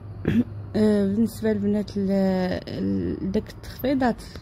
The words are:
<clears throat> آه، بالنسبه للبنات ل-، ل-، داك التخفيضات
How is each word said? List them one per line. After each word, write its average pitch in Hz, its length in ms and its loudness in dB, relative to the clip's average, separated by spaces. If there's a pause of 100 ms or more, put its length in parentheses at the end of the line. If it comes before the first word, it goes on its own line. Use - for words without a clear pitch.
(260)
<clears throat> - 300 2 (200)
آه، 208 300 4
بالنسبه 220 480 2
للبنات 208 440 0
ل-، 190 720 2
ل-، 190 640 -2
داك 220 180 -2
التخفيضات 254 760 -2 (180)